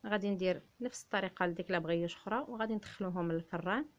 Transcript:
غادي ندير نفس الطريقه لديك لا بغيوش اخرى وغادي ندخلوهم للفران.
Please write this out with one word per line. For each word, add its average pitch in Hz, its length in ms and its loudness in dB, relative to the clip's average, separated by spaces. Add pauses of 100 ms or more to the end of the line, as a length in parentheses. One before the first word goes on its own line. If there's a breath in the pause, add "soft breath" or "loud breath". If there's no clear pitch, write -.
غادي 202 240 2
ندير 185 320 2 (200)
نفس - 220 -6
الطريقه 190 420 0
لديك 175 260 -2
لا 175 80 2
بغيوش 170 360 2
اخرى 214 240 -2
وغادي 220 360 -2
ندخلوهم 180 560 -2
للفران. 180 540 0 (140)